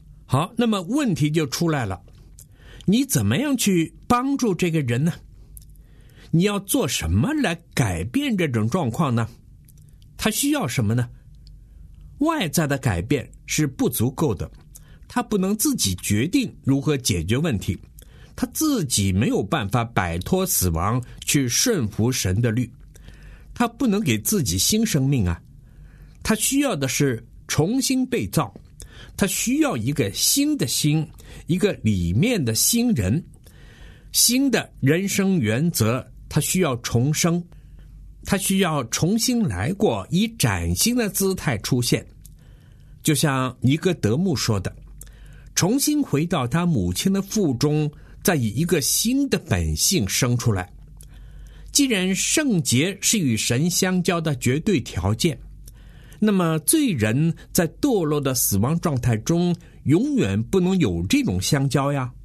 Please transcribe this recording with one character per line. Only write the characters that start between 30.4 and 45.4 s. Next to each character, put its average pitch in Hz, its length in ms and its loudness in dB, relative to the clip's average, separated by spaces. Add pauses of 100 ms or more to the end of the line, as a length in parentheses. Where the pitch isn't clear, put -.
的 151 80 0
心， 151 400 0 (420)
一 175 100 0
个 190 160 2 (100)
里 90 300 2
面 196 320 2
的 113 100 0
新 233 380 2
人， 113 280 2 (920)
新 262 360 2
的 208 300 0
人 160 260 4
生 196 320 2
原 127 340 2
则， 117 360 0 (220)
他 - 100 -2
需 180 220 0
要 151 160 2
重 123 360 0
生， 170 300 0 (800)
他 - 140 0
需 196 220 0
要 160 260 2
重 180 340 0
新 233 260 0
来 107 280 -2
过， 127 360 0
以 190 160 2 (120)
崭 87 360 0
新 226 220 0
的 226 140 0
姿 190 260 0
态 127 220 -2
出 123 240 -2
现。 - 240 0 (960)
就 160 100 2
像 131 460 0
尼 131 160 4
哥 175 200 0
德 107 200 0
慕 175 180 0
说 113 240 0
的， 90 160 -6 (840)